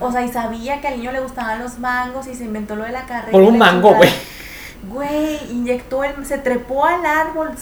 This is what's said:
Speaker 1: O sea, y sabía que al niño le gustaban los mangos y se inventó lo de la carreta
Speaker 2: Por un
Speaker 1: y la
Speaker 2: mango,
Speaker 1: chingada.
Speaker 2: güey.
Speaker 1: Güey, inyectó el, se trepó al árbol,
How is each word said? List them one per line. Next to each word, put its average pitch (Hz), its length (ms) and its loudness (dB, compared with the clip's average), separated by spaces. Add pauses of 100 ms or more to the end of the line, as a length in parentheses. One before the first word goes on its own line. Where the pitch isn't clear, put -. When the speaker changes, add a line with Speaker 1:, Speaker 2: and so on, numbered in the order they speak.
Speaker 1:
O 247 100 -2
sea, 247 100 0
y 240 60 -2
sabía 233 540 -6
que 285 60 -4
al 254 100 -6
niño 247 140 -8
le 269 80 -4
gustaban 233 400 -6
los 240 180 -10
mangos 247 480 -4
y 254 80 -12
se 247 100 -12
inventó 214 320 -8
lo 214 80 -6
de 233 80 -8
la 254 140 -8
carreta 233 260 -8
Speaker 2:
Por 190 80 8
un 220 140 8
Speaker 1:
y 233 40 6
la 220 60 8
Speaker 2:
mango, 180 300 6
Speaker 1:
chingada. - 40 4
Speaker 2:
güey. 170 140 8 (720)
Speaker 1:
Güey, 285 720 -4
inyectó 247 520 -2
el, 277 200 -6
se 285 140 -4
trepó 262 480 0
al 349 180 2
árbol, 311 460 0 (120)